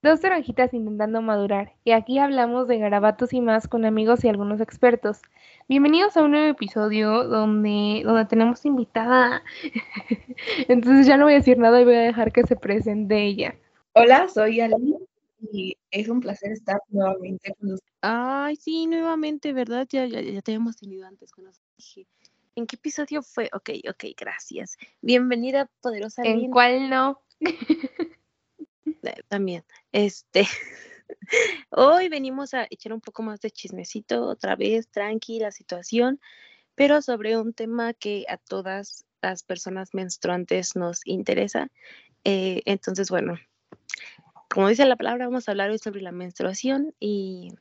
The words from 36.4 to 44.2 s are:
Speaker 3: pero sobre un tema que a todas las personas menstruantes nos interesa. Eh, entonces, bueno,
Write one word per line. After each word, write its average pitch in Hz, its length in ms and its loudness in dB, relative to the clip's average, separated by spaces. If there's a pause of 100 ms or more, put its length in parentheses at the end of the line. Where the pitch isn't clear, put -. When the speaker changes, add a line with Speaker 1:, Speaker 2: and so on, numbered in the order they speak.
Speaker 3:
pero 285 280 4
sobre 226 360 -4
un 226 140 -6
tema 233 420 -6
que 208 340 -8
a 180 100 -10
todas 196 640 -12 (180)
las 185 220 -8
personas 185 500 -10
menstruantes 180 800 -6
nos 175 320 -8
interesa. 196 600 -4 (560)
Eh, 190 400 -2
entonces, 190 460 -4
bueno, 175 280 -4 (1120)